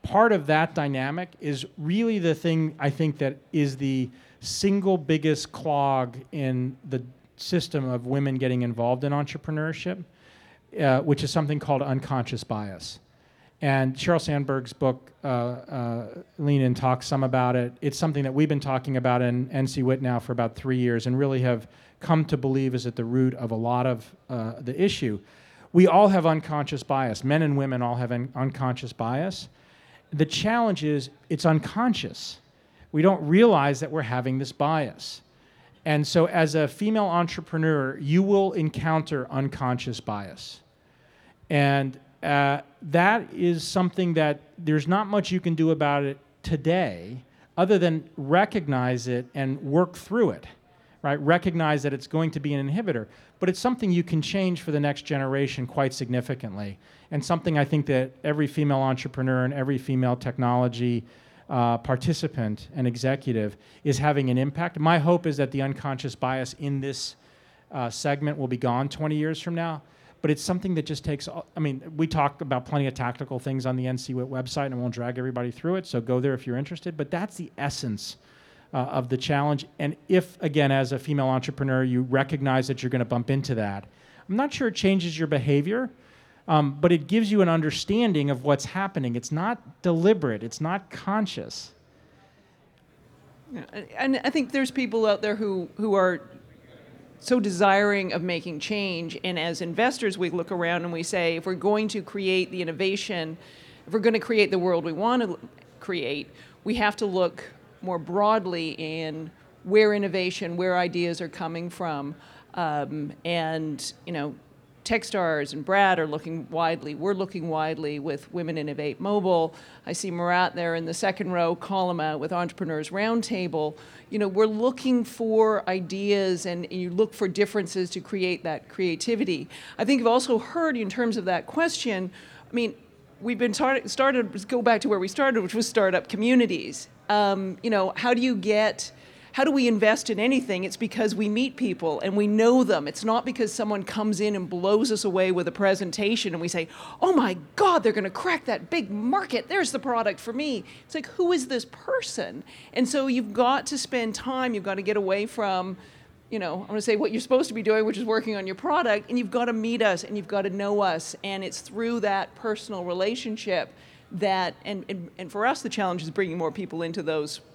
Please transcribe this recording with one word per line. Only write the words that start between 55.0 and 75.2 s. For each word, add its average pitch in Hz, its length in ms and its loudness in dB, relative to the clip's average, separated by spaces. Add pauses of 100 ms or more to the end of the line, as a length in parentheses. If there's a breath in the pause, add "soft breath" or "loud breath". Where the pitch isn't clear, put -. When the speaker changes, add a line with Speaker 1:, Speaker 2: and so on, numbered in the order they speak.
Speaker 1:
generation 135 640 -2
quite 135 260 0
significantly, 117 840 -4 (340 soft breath)
and 143 120 -2
something 170 340 0
I 143 80 6
think 147 200 0
that 131 260 2 (120)
every 151 240 2
female 147 320 2
entrepreneur 131 640 0
and 135 80 -2
every 135 240 -2
female 127 380 2
technology, 123 880 0 (460 loud breath)
uh, 120 300 2
participant 127 960 -2
and 127 120 0
executive 120 720 -2 (260 loud breath)
is 143 140 2
having 139 320 2
an 123 80 2
impact. 156 420 -2
My 160 200 6
hope 175 260 4
is 143 120 -2
that 135 140 0
the 135 100 -2
unconscious 135 540 -4
bias 131 440 -2
in 139 200 -2
this, 135 360 -8 (560 soft breath)
uh, 123 180 -4
segment 147 480 -2
will 135 100 -2
be 123 100 -2
gone 127 300 0
twenty 156 280 -2
years 151 260 -2
from 170 140 -6
now. 165 260 -4 (400 soft breath)
But 156 100 4
it's 147 100 2
something 180 340 -2
that 151 100 0
just 147 200 -6
takes, 147 240 -4 (260)
I 170 40 -6
mean, 143 220 -2 (140)
we 160 100 2
talk 156 360 0
about 131 240 -2
plenty 143 220 0
of 127 60 -2
tactical 127 460 -6
things 135 260 -4
on 127 120 0
the 127 100 -2
N 127 100 -2
C 127 160 -8
wit 123 160 -4
website, 131 360 -4
and 131 100 -6
I - 20 -4
won't 123 160 -2
drag 120 240 -4
everybody 123 320 -2